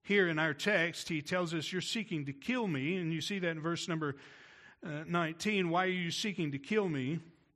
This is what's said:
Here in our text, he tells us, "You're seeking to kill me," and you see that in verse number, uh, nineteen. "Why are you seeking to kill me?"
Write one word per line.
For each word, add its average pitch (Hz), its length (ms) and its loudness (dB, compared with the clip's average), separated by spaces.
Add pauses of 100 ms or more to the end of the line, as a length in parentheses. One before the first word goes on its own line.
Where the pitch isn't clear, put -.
Here 202 260 4
in 160 100 0
our 156 160 2
text, 170 540 0
he 160 140 0
tells 175 320 -2
us, 156 180 -4
"You're 180 100 -2
seeking 170 440 -4
to 139 80 -6
kill 233 340 0
me," 156 300 0
and 165 160 0
you 160 80 -2
see 196 180 -2
that 175 120 0
in 160 100 -4
verse 165 260 -2
number, 156 300 0 (680)
uh, 151 220 -6
nineteen. 175 640 2
"Why 175 160 4
are - 20 2
you 180 240 0
seeking 175 400 -2
to 139 80 -4
kill 202 300 2
me?" 147 320 0 (340)